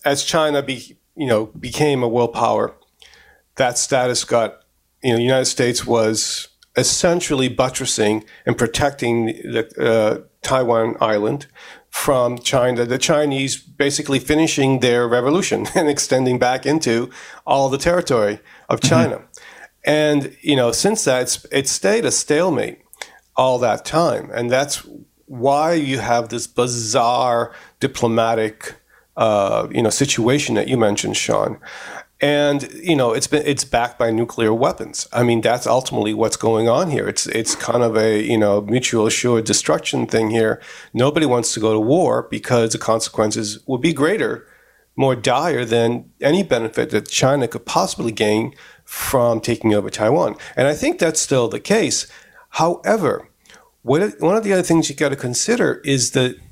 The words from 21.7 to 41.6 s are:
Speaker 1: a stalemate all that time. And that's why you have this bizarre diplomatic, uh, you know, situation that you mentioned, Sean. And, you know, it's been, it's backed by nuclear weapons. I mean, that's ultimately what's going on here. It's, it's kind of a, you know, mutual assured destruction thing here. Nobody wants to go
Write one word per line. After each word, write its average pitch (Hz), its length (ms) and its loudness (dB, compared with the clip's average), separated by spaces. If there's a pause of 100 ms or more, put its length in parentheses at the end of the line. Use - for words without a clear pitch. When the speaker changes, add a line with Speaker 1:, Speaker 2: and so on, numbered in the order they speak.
Speaker 1:
a 123 60 -2
stalemate 147 680 0 (560)
all 127 240 2
that 113 260 0
time. 151 480 0
And 120 180 -4
that's 135 340 0 (400)
why 139 480 0
you 135 260 -2
have 117 300 0
this 117 180 -8
bizarre 120 1080 0 (260)
diplomatic, 113 960 -2 (420)
uh, 107 540 2
you 123 100 0
know, 110 80 2
situation 127 640 0
that 104 120 0
you 127 100 0
mentioned, 104 400 0
Sean. 104 420 -2 (640)
And, 143 540 0
you 170 200 0
know, 123 160 2
it's 131 160 -2
been, 151 180 0
it's 143 200 -2
backed 120 340 -2
by 117 120 2
nuclear 113 420 0
weapons. - 580 -4
I 120 120 2
mean, 117 180 2
that's 120 260 0
ultimately 113 460 0
what's 107 240 -2
going 113 320 2
on 160 200 2
here. 104 200 -2
It's, - 180 -4
it's 113 280 -2
kind - 280 0
of 113 140 0
a, 110 240 2
you 117 160 0
know, 104 240 2
mutual 113 460 0
assured 120 360 0
destruction 139 600 -2
thing 113 240 0
here. 113 320 0 (320)
Nobody 147 320 2
wants 120 300 0
to 113 40 -6
go 110 140 2